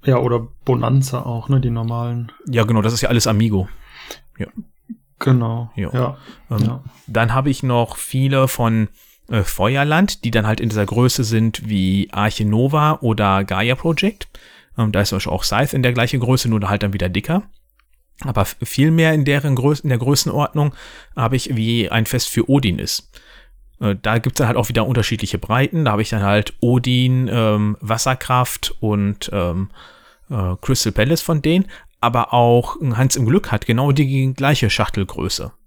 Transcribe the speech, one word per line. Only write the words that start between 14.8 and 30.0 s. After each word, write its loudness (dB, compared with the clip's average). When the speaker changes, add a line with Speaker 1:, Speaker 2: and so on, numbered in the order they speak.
Speaker 2:
da 2
ist 2
zum -2
Beispiel -4
auch -4
Scythe 0
in 0
der 2
gleichen 0
Größe, 2
nur 0
halt 0
dann -2
wieder -2
dicker. -2
Aber -2
f-, -4
viel 2
mehr 4
in 2
deren 0
Größ-, 2
in -4
der 0
Größenordnung 0
habe 0
ich, -2
wie 0
ein 0
Fest -2
für -2
Odin 2
ist. -8
Äh, 0
da 0
gibt's -2
dann 2
halt 0
auch 0
wieder 0
unterschiedliche -2
Breiten. 0
Da 2
habe 0
ich -4
dann -2
halt 0
Odin, 2
ähm, 2
Wasserkraft -2
und, -2
ähm, -2